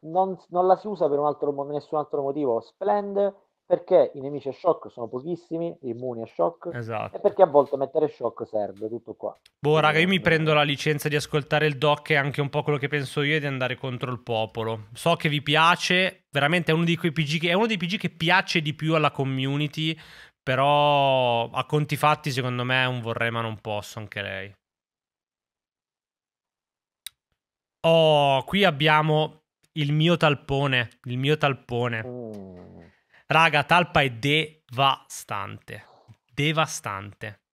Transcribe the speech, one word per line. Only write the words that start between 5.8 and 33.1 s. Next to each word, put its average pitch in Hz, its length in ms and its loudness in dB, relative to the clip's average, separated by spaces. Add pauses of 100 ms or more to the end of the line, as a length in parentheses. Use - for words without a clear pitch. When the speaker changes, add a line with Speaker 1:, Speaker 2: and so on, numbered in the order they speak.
Speaker 1:
immuni 120 360 -8
a 113 60 -8
shock, 170 480 -2
Speaker 2:
Esatto. 110 420 -8
Speaker 1:
e - 40 -10
perché 208 200 2
a 185 60 10
volte 139 320 4
mettere 147 300 -2
shock - 380 -6
serve, 104 440 -6
tutto 110 240 -12
qua. - 200 -10 (240)
Speaker 2:
Boh, 151 200 2
raga, 151 200 2
io 165 60 4
mi 185 140 2
Speaker 1:
Quindi - 20 0
Speaker 2:
prendo 160 320 2
la 147 120 4
licenza 147 440 -2
di 147 80 -2
ascoltare 151 500 -2
il 147 120 -2
doc 147 320 0
e 156 60 2
anche 139 260 -2
un 135 80 -4
po' 151 120 -2
quello 147 140 -2
che 139 120 -4
penso 143 340 -4
io 147 140 0
e 151 40 0
di 143 60 -6
andare 127 300 -4
contro 127 360 -8
il 117 80 -8
popolo. 110 720 -6
So 165 220 0
che 165 160 -2
vi 147 100 0
piace, 170 920 2
veramente 156 420 0
è - 20 4
uno 170 100 2
di 170 140 2
quei 170 140 -2
P 160 100 -2
G 151 180 -2
che, 175 80 -2
è 170 60 2
uno 214 120 2
dei 220 120 -2
P 175 80 -6
G 185 100 -4
che 180 140 -4
piace 180 500 0
di 147 140 -4
più 156 200 -2
alla 151 160 2
community, 143 840 -4 (460)
però 135 1080 2
a 127 160 -4
conti 151 320 -2
fatti 151 340 2
secondo 123 340 -4
me 127 180 2
è 127 40 2
un 127 140 -4
vorrei 113 300 -2
ma 117 100 -4
non 110 220 -6
posso 104 360 -8
anche 104 220 -10
lei. 98 340 -10 (3250)
Oh, 151 580 4
qui 196 180 0
abbiamo 151 840 2 (340)
il 147 160 0
mio 160 240 2
talpone, 139 840 0
il 123 120 -6
mio 143 220 0
talpone. 120 680 -2
Speaker 1:
Mm. 110 460 -14 (720)